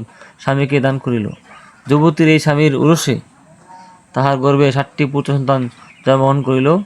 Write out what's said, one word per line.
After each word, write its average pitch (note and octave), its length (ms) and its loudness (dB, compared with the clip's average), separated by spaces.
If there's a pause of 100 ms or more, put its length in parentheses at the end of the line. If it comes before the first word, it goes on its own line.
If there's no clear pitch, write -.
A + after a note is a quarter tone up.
(400)
স্বামীকে C#3 420 -2
দান C3+ 180 -2
করিল। A#2+ 280 -4 (600)
যুবতীর D#3 400 2
এই D#3 160 4
স্বামীর D3+ 320 2
উরসে C#3 400 0 (960)
তাহার C#3 240 -2
গর্ভে C#3 360 2
সাতটি C#3 340 -4
পুত্র C#3 260 -4
সন্তান C3+ 280 0 (420)
জন্মগ্রহণ C3+ 400 2
করিল। C3 260 0 (180)